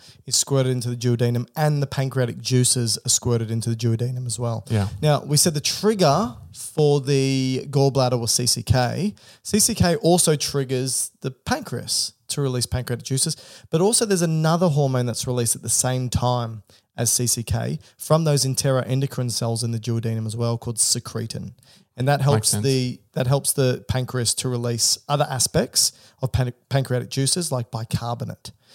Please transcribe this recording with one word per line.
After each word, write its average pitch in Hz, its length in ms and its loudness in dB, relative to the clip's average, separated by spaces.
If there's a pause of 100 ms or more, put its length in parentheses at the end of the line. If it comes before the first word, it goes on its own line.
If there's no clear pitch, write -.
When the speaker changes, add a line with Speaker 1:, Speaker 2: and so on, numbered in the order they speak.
(240)
Speaker 1:
is 127 120 -2
squirted 131 360 2
into 123 160 -2
the 123 80 -4
duodenum, 120 580 2
and 151 280 2
the 139 40 -2
pancreatic 131 520 -2
juices 123 640 2
are 131 60 -2
squirted 117 400 0
into 113 180 -2
the 113 80 -2
duodenum 120 500 -2
as 117 120 -6
well. 117 320 -4
Speaker 2:
Yeah. 104 180 2 (140)
Speaker 1:
Now, 151 200 4
we 143 140 0
said 165 160 4
the 147 80 -4
trigger 202 720 2 (200)
for 147 480 2
the 135 680 0
gallbladder 131 480 4
was 117 140 -2
C 123 140 0
C 117 160 0
K. 127 520 0 (280)
C - 180 0
C 220 140 2
K 175 220 4
also 165 380 6
triggers 131 760 -2 (100)
the 135 100 -6
pancreas - 840 -4 (140)
to - 120 -4
release 127 240 -2
pancreatic 120 400 -4
juices, 135 320 -2 (320)
but 160 140 2
also 233 240 2
there's 190 160 2
another 160 480 2
hormone 135 340 2
that's 120 220 -4
released 123 280 0
at - 60 -14
the 123 80 -8
same 127 400 0
time 117 540 -2 (340)
as 120 160 0
C 123 140 0
C 117 160 0
K 123 380 -2 (180)
from 160 260 2
those 147 220 2
enteroendocrine 131 840 0
cells 117 320 -2
in 117 100 -2
the 113 60 -2
duodenum 113 460 -2
as 107 140 -6
well 117 180 0
called 113 220 -8
secretin. - 720 -4 (420)
And 131 140 -2
that 139 140 4
helps 131 140 6
Speaker 2:
Makes 107 120 2
sense. 107 160 0
Speaker 1:
the, 131 360 0 (120)
that 139 140 -2
helps 135 260 0
the 127 340 0
pancreas 123 500 -2
to - 120 -4
release 120 480 -2 (140)
other 147 180 0
aspects - 640 0 (300)
of 127 100 -2
pan-, 123 220 0 (160)
pancreatic 127 400 -2
juices 139 420 -2
like 123 180 -4
bicarbonate, 117 800 -6 (240)